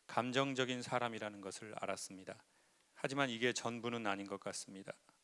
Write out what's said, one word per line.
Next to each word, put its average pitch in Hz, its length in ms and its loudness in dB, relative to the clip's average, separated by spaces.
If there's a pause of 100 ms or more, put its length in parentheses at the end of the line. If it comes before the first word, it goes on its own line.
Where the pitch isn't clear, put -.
감정적인 127 760 2
사람이라는 110 600 -2
것을 104 340 -8
알았습니다. 95 680 -4 (520)
하지만 139 360 2
이게 120 220 4
전부는 117 560 0
아닌 98 200 0
것 98 120 -4
같습니다. 98 540 -6 (300)